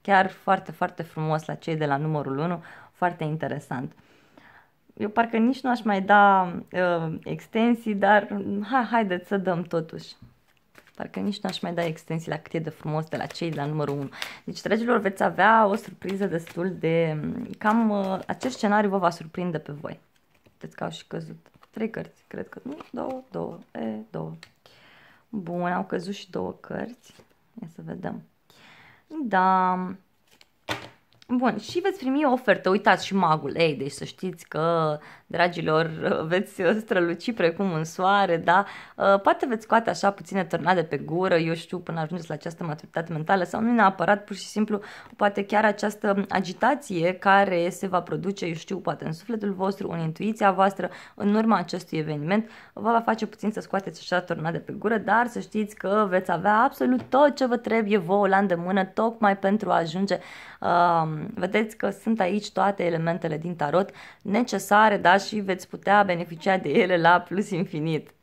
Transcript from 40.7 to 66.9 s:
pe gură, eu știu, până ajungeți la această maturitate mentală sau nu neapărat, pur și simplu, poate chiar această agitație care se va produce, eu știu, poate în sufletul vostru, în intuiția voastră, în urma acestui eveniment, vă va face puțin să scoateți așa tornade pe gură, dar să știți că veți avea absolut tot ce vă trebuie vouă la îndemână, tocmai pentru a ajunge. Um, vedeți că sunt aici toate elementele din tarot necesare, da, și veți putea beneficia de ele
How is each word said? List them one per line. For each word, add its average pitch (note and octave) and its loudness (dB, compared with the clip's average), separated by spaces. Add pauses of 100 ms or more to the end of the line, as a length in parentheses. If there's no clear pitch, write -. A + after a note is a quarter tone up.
pe D#3+ -4
gură, E3+ 0
eu E3 2
știu, E3+ -8
până E3 -6
ajungeți D#3+ -6
la D#3 -6
această E3 -10
maturitate E3 -6
mentală E3+ 2
sau - -4
nu A3+ 2
neapărat, G3 4
pur G3 -12
și - -14
simplu, G#3+ -2 (360)
poate G3+ 0
chiar G#3+ 2
această G#3 0
agitație F#3 0
care F#3+ 4
se F#3+ -6
va F#3 2
produce, E3+ -4
eu E3 -4
știu, F3 -8
poate D3+ -4
în D#3 -4
sufletul G3+ -6
vostru, F#3+ -4
în E3+ -6
intuiția G3 0
voastră, F#3+ 2 (240)
în G3+ 0
urma A3 4
acestui F3+ -4
eveniment, D#3 -2 (220)
vă G#3+ -2
va A#3 4
face A3 -2
puțin - -6
să - -6
scoateți F#3+ -6
așa F3+ -2
tornade E3 -4
pe - -12
gură, A3 -2
dar G#3+ 2
să G#3+ -8
știți G#3 -4
că G#3 0
veți F#3 0
avea G3+ 4
absolut B3+ 2
tot C#4+ 4
ce C4 0
vă A#3+ 0
trebuie A3 2
vouă G3 2
la F#3+ 6
îndemână, F#3+ 2
tocmai G#3+ 0
pentru G3 0
a F3 4
ajunge. F3 0 (420)
Um, E3 2
vedeți G#3 -2
că G3+ -2
sunt A3 -2
aici G3 0
toate G3 0
elementele E3 -2
din E3 -8
tarot E3 0 (320)
necesare, G#3 4
da, F3 6
și G3 0
veți G3 -4
putea G3+ 4
beneficia F3 0
de F3 -2
ele F3+ 4